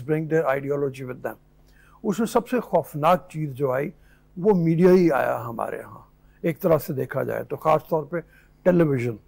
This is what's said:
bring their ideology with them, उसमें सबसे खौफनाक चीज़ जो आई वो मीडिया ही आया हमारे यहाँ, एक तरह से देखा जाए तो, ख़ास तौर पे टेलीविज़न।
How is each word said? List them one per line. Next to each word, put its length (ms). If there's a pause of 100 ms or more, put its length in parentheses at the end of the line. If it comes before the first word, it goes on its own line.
bring 240
their 160
ideology 640
with 140
them, 120 (680)
उसमें 240
सबसे 340
खौफनाक 720
चीज़ 200
जो 200
आई 200 (460)
वो 180
मीडिया 360
ही 200
आया 260
हमारे 420
यहाँ, 240 (400)
एक 180
तरह 160
से 160
देखा 300
जाए 200
तो, 140
ख़ास 320
तौर 220
पे 100 (440)
टेलीविज़न। 640